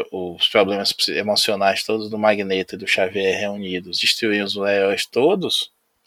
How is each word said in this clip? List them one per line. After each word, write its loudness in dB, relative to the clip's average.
o, -6
os 0
problemas 2
psi-, -2
emocionais 0
todos -4
do -6
Magneto 0
e -10
do -10
Xavier 0
reunidos, -6
destruíram 0
os -4
heróis 2
todos, 0